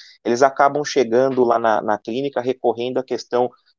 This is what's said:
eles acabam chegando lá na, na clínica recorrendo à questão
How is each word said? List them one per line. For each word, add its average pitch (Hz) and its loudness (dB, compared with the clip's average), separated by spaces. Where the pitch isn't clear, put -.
eles 120 0
acabam 139 2
chegando 127 2
lá 117 2
na, 113 0
na 104 -2
clínica 131 -6
recorrendo 123 -4
à 131 -2
questão 120 -2